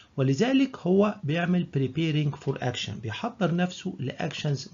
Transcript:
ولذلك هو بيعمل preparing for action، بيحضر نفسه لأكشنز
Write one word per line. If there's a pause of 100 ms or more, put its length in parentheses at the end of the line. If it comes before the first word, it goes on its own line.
(180)
ولذلك
هو
بيعمل (100)
preparing (100)
for
action،
بيحضر
نفسه
لأكشنز